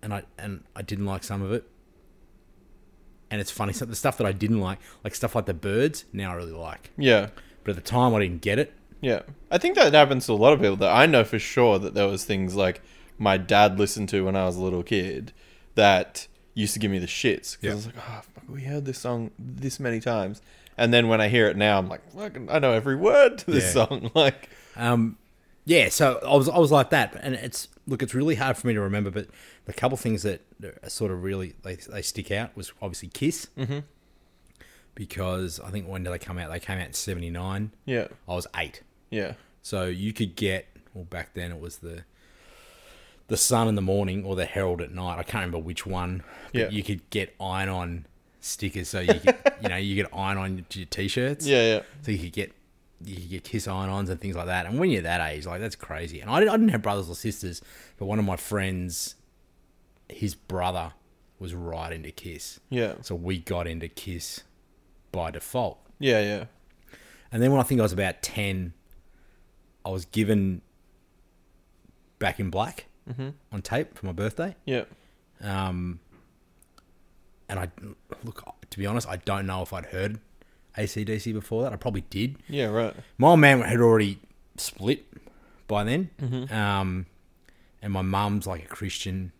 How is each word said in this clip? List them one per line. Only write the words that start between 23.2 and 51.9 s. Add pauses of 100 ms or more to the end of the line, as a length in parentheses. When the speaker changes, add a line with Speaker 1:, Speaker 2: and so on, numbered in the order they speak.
Speaker 2:
to
this
Speaker 1:
Yeah.
Speaker 2:
song."
<laughs>
Like, (280)
Speaker 1:
Um, (480)
yeah,
so
I
was,
I
was
like
that.
And
it's, (180)
look,
it's
really
hard
for
me
to
remember,
but (380)
the
couple
things
that (420)
are
sort
of
really, (100)
they,
they
stick
out
was (100)
obviously
Kiss. (100)
Speaker 2:
Mm-hmm. (1120)
Speaker 1:
Because
I
think,
when
did
they
come
out?
They
came
out
in
seventy-nine. (140)
Speaker 2:
Yeah. (200)
Speaker 1:
I
was
eight. (280)
Speaker 2:
Yeah. (280)
Speaker 1:
So
you
could
get, (260)
well,
back
then
it
was
the, (1200)
the
Sun
in
the
morning
or
the
Herald
at
night.
I
can't (100)
remember
which
one. (300)
But
Speaker 2:
Yeah.
Speaker 1:
you
could
get
iron-on (340)
stickers,
so
you
could, (140)
<laughs>
you
know,
you
get
iron
on (100)
your
t-shirts.
Speaker 2:
Yeah,
yeah. (220)